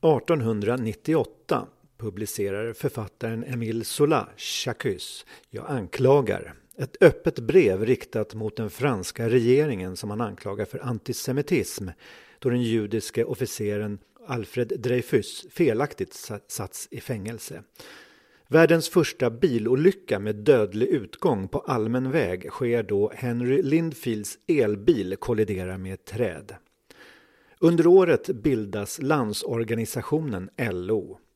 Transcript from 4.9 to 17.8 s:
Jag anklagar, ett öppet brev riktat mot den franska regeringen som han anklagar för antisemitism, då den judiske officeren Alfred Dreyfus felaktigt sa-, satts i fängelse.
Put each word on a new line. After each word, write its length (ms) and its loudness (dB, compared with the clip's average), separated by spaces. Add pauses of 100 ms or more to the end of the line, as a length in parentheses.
Jag 180 -14
anklagar, 880 2 (240)
ett 260 0
öppet 360 6
brev 460 4
riktat 480 -2
mot 220 -6
den 140 -4
franska 600 -4
regeringen 680 2
som 120 -10
han 120 -6
anklagar 440 -6
för 140 -10
antisemitism, 1080 -4 (520)
då 100 0
den 120 0
judiske 640 -2
officeren 760 -4 (280)
Alfred 520 -4
Dreyfus 720 -2
felaktigt 640 0
sa-, 340 -12
satts 440 -10
i 100 -12
fängelse. 640 -10 (840)